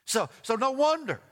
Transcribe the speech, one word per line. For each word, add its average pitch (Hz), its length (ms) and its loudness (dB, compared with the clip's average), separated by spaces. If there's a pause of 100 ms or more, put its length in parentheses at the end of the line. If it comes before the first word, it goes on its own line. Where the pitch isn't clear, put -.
So, 196 240 -2 (120)
so 226 140 -2
no 262 160 0
wonder, 294 500 0 (100)